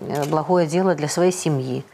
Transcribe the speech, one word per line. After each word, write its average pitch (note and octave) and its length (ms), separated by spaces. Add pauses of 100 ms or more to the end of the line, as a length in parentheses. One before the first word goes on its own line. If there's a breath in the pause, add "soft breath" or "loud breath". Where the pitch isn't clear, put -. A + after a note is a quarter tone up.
э, C#3 220
благое E3 380
дело F3+ 280
для D3 140
своей F3+ 240
семьи. C3 500 (100)